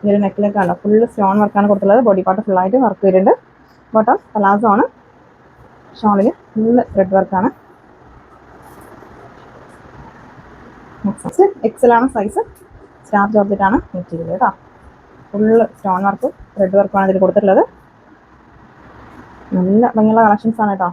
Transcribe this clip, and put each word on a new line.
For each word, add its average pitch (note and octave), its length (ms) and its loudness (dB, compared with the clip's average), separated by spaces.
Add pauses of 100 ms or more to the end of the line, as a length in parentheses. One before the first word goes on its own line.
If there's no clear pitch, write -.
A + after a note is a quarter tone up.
ഈ G#3 60 0
ഒരു G3+ 140 4
നെക്കിലൊക്കെ G3+ 380 -2
ആണ് F3 100 -2 (100)
ഫുൾ G#3 180 2 (120)
സ്റ്റോൺ G3 300 0
വർക്കാണ് G3+ 280 0
കൊടുത്തിട്ടുള്ളത്. G3+ 380 2
ബോഡി F#3+ 180 2
പാർട്ട് F#3+ 200 -2
ഫുള്ളായിട്ട് F#3+ 380 0
വർക്ക് G3 240 -4
വരുന്നുണ്ട്. F#3+ 240 4 (640)
ബോട്ടം A3 240 2 (160)
പലാസോ G#3 400 0
ആണ്. B3 100 2 (1160)
ഷാളിൽ G#3 280 0 (240)
ഫുൾ A3+ 260 0 (160)
ത്രെഡ് F#3+ 240 -2
വർക്കാണ്. F#3+ 320 -2 (3500)
നെക്സ്റ്റ് - 380 -2 (220)
എക്സ് A3 200 -4
എൽ A#3+ 100 4
ആണ് A#3+ 180 2
സൈസ്. G#3 260 -6 (680)
സ്റ്റാർ G3+ 280 0
ജോർജറ്റ് G3+ 340 0
ആണ് G3+ 80 0 (180)
മെറ്റീരിയൽ E3 380 -10
കേട്ടോ. G#3+ 180 -2 (800)
ഫുൾ A3 320 2 (140)
സ്റ്റോൺ F#3+ 320 -4
വർക്കും A#3+ 240 -6 (220)
ത്രെഡ് G3 260 -6
വർക്കും G3 200 -2
ആണ് F#3+ 100 0
ഇതിൽ F#3+ 120 0
കൊടുത്തിട്ടുള്ളത്. G3 400 2 (2000)
നല്ല G3+ 360 2
ഭംഗിയുള്ള A3 320 2
കളക്ഷൻസ് A3 380 -2
ആണ് G3+ 100 -2
കേട്ടോ. F#3 180 -4